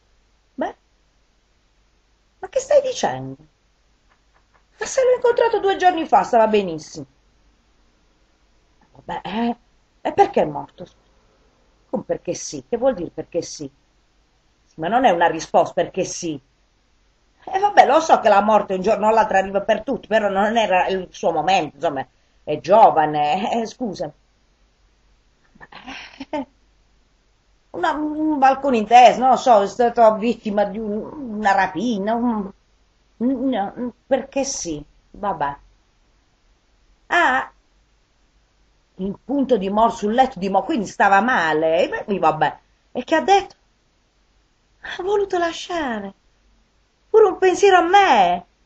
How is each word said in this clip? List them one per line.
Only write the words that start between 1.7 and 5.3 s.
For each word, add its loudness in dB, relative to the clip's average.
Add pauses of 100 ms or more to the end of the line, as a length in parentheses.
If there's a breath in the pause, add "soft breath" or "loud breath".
ma -14
che -4
stai 2
dicendo? -6 (1400)
Ma -8
se -2
l'ho 2
incontrato 0